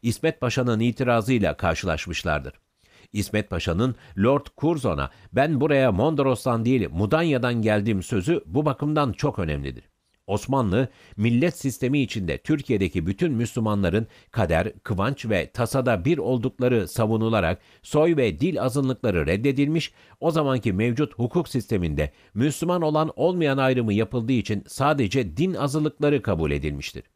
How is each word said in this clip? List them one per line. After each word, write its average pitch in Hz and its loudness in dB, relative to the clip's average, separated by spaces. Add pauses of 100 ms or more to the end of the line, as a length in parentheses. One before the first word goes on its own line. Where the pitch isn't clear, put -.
İsmet 139 -2
Paşa'nın 120 0
itirazıyla 117 0
karşılaşmışlardır. 80 -4 (600)
İsmet 104 -2
Paşa'nın 95 -2 (220)
Lord 131 2 (120)
Curzon'a, 117 0 (240)
"Ben 139 2
buraya 135 4
Mondros'tan 127 0
değil, 120 2
Mudanya'dan 120 0
geldim." 107 2
sözü 120 -2
bu 127 -2
bakımdan 147 0
çok 127 -2
önemlidir. 69 -6 (440)
Osmanlı, 120 0 (300)
millet 120 2
sistemi 131 -2
içinde 95 -4
Türkiye'deki 98 -2
bütün 147 -2
Müslümanların 107 0 (240)
kader, 95 0 (100)
kıvanç 110 -4
ve 95 0
tasada 120 0
bir 156 2
oldukları 120 0
savunularak 110 0 (220)
soy 156 2
ve 101 0
dil 165 0
azınlıkları 123 0
reddedilmiş, 139 0 (280)
o 160 0
zamanki 131 0
mevcut 120 0
hukuk 123 -2
sisteminde 85 -2 (220)
Müslüman 165 0
olan 156 0
olmayan 156 0
ayrımı 127 2
yapıldığı 113 0
için 107 0
sadece 127 0
din 180 0
azınlıkları 147 0
kabul 80 0
edilmiştir. 71 -6 (120)